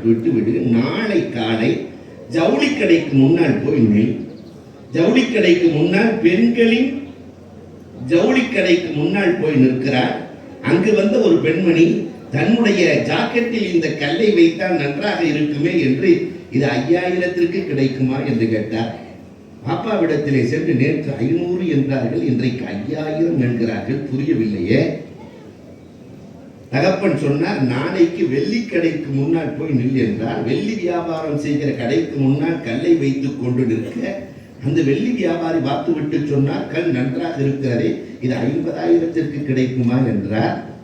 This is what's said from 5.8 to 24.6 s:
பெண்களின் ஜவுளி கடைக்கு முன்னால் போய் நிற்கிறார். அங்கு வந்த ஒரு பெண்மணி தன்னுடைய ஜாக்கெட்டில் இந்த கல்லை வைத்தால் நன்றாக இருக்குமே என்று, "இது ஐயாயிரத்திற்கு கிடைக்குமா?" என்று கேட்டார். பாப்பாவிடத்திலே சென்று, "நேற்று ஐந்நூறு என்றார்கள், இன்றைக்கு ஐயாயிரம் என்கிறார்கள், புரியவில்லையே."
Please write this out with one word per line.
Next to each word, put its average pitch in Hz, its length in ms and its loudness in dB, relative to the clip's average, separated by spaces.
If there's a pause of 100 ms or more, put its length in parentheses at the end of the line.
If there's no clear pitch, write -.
பெண்களின் 226 920 2 (1000)
ஜவுளி 220 420 2
கடைக்கு 180 440 2
முன்னால் 175 460 0
போய் 151 160 0
நிற்கிறார். 127 720 2 (340)
அங்கு 214 320 2
வந்த 202 260 2
ஒரு 180 180 4
பெண்மணி 165 680 2 (260)
தன்னுடைய 180 760 2
ஜாக்கெட்டில் 208 680 -2
இந்த 160 140 2
கல்லை 147 440 0
வைத்தால் 175 480 4
நன்றாக 143 440 -2
இருக்குமே 294 560 0
என்று, 180 520 2 (200)
"இது 135 160 2
ஐயாயிரத்திற்கு 175 1000 0
கிடைக்குமா?" 131 520 0
என்று 113 300 0
கேட்டார். 110 560 -4 (640)
பாப்பாவிடத்திலே 156 760 0
சென்று, - 280 0
"நேற்று 135 460 0
ஐந்நூறு 170 500 0
என்றார்கள், 131 520 0
இன்றைக்கு 123 440 0
ஐயாயிரம் 156 760 -2
என்கிறார்கள், 113 680 -2
புரியவில்லையே." 127 840 0 (1700)